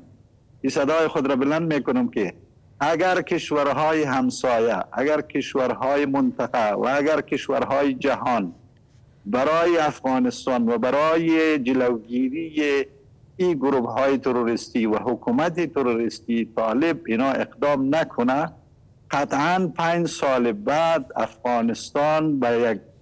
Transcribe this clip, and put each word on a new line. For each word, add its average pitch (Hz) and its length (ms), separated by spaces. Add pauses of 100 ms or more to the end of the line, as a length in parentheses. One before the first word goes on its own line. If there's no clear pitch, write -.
(600)
این 135 100
صدای 156 380
خود 151 180
را 139 100
بلند 156 380
می‌کنم 127 340
که 101 260 (500)
اگر 175 380
کشورهای 151 800
همسایه، 127 760 (160)
اگر 147 280
کشورهای 135 880
منطقه 120 680
و 104 240
اگر 147 240
کشورهای 139 760
جهان 117 580 (760)
برای 156 520
افغانستان 127 920
و 120 100
برای 156 800
جلوگیری 131 1300 (500)
این 180 180
گروه‌های 131 640
تروریستی 120 680
و 107 100
حکومت 131 760
تروریستی 117 840
طالب 127 500
اینا 120 240
اقدام 135 640
نکنه، 147 580 (580)
قطعاً 165 680
پنج 170 320
سال 127 440
بعد 143 640
افغانستان 135 1200
به 123 80
یک 117 320 (220)